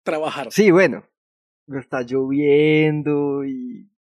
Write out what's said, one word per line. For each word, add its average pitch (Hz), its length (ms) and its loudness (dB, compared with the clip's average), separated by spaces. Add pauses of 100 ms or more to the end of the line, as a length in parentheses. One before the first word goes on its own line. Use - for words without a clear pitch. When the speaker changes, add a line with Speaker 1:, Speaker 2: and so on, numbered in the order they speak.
Speaker 1:
trabajar. 156 480 -6
Speaker 2:
Sí, 196 200 4
bueno. 165 340 2 (640)
Está 135 340 -8
lloviendo 143 1400 0
y 123 440 -12 (200)